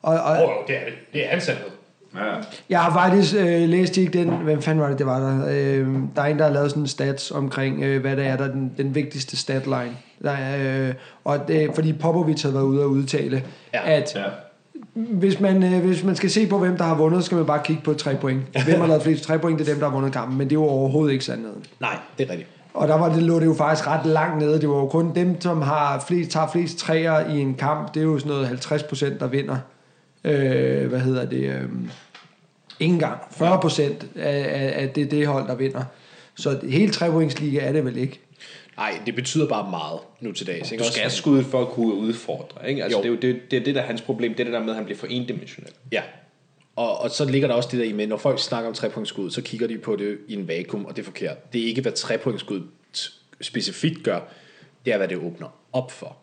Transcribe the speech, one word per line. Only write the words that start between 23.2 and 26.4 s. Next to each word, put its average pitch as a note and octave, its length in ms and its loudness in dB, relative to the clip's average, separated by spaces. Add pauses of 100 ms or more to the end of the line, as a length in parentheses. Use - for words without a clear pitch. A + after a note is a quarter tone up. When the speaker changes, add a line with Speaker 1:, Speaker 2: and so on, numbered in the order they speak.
Speaker 1:
lå E3 160 4
det D#3 60 4
jo D#3+ 80 6
faktisk D3+ 340 2
ret D#3+ 180 0
langt D#3 400 2
nede. D3+ 160 4
Det D3+ 80 2
var C#3+ 60 2
jo C#3 120 2
kun E3 280 0
dem, F3+ 260 2
som E3+ 200 0
har C#3+ 460 0
flest, F3 240 0
tager D#3 200 2